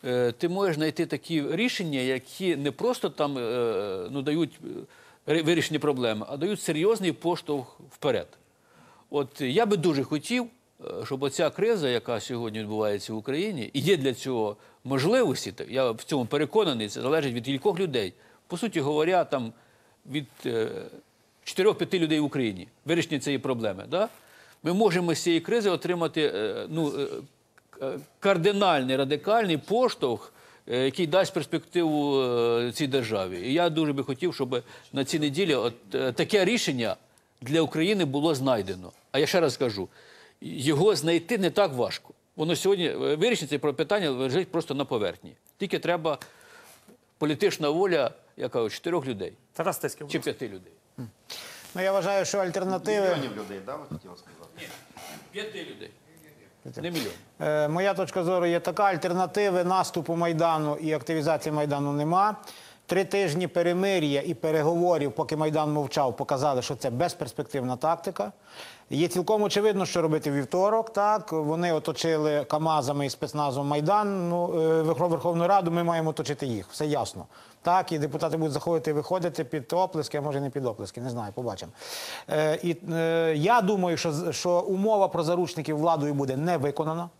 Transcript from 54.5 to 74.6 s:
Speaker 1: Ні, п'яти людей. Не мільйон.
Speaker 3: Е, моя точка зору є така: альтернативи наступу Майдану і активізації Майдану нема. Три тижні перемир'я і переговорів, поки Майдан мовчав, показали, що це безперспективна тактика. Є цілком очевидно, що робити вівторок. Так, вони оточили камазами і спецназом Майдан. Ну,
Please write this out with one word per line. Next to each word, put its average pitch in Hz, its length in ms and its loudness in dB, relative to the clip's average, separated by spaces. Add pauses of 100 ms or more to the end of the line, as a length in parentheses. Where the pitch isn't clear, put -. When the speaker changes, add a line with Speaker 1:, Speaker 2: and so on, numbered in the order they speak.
Speaker 1:
Ні, - 80 -14 (680)
п'яти 202 420 -8
людей. - 160 -16 (840)
Не 156 140 -6
мільйон. 127 220 -4 (280)
Speaker 3:
Е, 151 280 2
моя 185 260 2
точка 180 300 -2
зору 180 220 2
є 170 140 2
така: 170 240 0
альтернативи 180 800 2
наступу 175 520 0
Майдану 160 600 2
і 156 160 -2
активізації 156 600 0
Майдану 143 400 0
нема. 180 440 2 (500)
Три 185 180 2
тижні 185 440 0
перемир'я 175 800 2
і 170 80 -2
переговорів, 160 800 2
поки 156 240 -2
Майдан 156 360 2
мовчав, 139 440 0
показали, 135 460 0
що 147 140 -6
це 131 140 -2
безперспективна 131 840 -4
тактика. 170 560 -2 (580)
Є 151 180 2
цілком 190 340 2
очевидно, 202 440 2
що 175 160 0
робити 156 280 2
вівторок. 196 640 2
Так, 208 400 2
вони 160 400 0
оточили 151 720 2
камазами 147 640 0
і 131 40 -2
спецназом 143 560 -2
Майдан. 180 640 0
Ну, 170 320 0